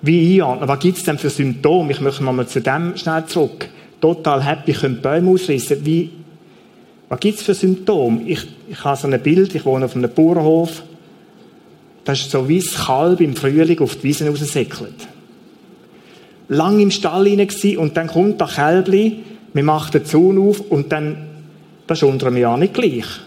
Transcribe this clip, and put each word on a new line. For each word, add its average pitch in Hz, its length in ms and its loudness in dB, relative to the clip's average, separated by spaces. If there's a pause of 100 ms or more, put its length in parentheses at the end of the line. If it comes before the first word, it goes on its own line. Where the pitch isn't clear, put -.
Wie 170 380 4
einordnen? 131 300 0
Was 143 100 0
gibt's 180 240 0
denn 147 140 -2
für 147 120 -2
Symptome? 147 600 0
Ich 131 80 -4
möchte 135 240 -2
mal 127 240 -2
zu 131 140 -4
dem 156 340 -2
schnell 160 300 -4
zurück. - 420 -4 (320)
Total 156 460 0
happy, 147 260 -2
können 135 300 -2
Bäume 170 300 2
ausreissen. 147 540 0
Wie, 160 260 0 (1000)
was - 100 -6
gibt's 208 240 -2
für 202 100 0
Symptome? 185 720 0
Ich, - 220 -6 (220)
ich - 120 -16
habe 139 160 -2
so 139 120 -4
ein 127 120 0
Bild, 175 320 2
ich 156 120 -6
wohne 131 200 0
auf 123 120 -6
einem 123 120 0
Bauernhof. 165 720 2 (1200)
Das 135 160 -2
ist - 100 -10
so, 131 160 -2
wie 170 120 2
das - 260 -6
Kalb 165 340 2
im 147 160 2
Frühling 160 440 2
auf 139 180 -2
die - 60 -14
Wiesen 147 260 -2
raussäckelt. 143 760 -6 (1400)
Lang 170 320 2
im 202 120 4
Stall 185 360 0
rein 202 200 4
gsi 202 280 0
und 156 220 -2
dann 165 100 -2
kommt 202 320 0
das 160 160 -2
Kälbli, 190 680 2 (280)
man 143 140 0
macht 156 300 0
den 143 100 2
Zaun 185 320 4
auf 202 220 2
und 139 320 -2
dann, 151 260 -4 (680)
das 160 120 -4
ist - 40 2
unter 135 240 2
einem 123 100 0
Jahr 120 200 2
nicht 180 180 0
gleich. 139 300 0 (220)